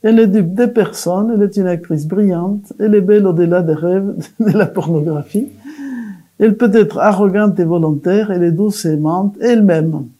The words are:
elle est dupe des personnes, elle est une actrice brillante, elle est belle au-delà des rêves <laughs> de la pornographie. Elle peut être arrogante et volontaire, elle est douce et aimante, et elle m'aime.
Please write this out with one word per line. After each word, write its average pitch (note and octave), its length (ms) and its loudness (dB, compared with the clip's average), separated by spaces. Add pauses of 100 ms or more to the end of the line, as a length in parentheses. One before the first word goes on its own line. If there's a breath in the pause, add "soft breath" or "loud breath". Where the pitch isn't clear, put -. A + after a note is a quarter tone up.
elle A3+ 180 6
est A3+ 80 6
dupe F#3 260 0
des A#3+ 140 2
personnes, G#3+ 640 -2
elle G#3 80 2
est G3+ 140 -2
une F#3+ 100 0
actrice E3 400 -4
brillante, F#3+ 720 -2
elle G#3 160 0
est G#3 60 4
belle G3+ 260 4
au-delà F3 360 2
des D#3+ 120 0
rêves F3+ 400 -2 (140)
<laughs> - 120 -12
de G#3 160 2
la G#3 100 2
pornographie. D#3+ 840 -4 (880 loud breath)
Elle G#3+ 180 2
peut A#3+ 160 2
être G3+ 260 2
arrogante G3+ 600 0
et F3 60 0
volontaire, E3+ 680 0
elle F3+ 140 0
est E3+ 80 2
douce G3 320 -4
et E3 80 0
aimante, E3+ 480 -2
et A3 60 -2
elle A#3 180 4
m'aime. D#3+ 420 0 (140)